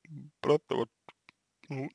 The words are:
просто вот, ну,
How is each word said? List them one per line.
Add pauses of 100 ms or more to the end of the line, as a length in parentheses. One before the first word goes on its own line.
(420)
просто
вот, (800)
ну,